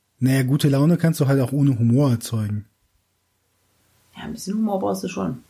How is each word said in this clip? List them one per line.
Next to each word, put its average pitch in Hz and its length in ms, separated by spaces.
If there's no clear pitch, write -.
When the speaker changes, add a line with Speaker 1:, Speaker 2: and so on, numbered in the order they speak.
Speaker 1:
naja, 131 240
gute 143 260
Laune 147 280
kannst 165 220
du 139 80
halt 139 140
auch 120 100
ohne 139 260
Humor 123 340
erzeugen. 107 540
Speaker 2:
Ja, - 60
ein - 100
bisschen 196 220
Humor 208 240
brauchst 196 240
du 190 40
schon. 190 320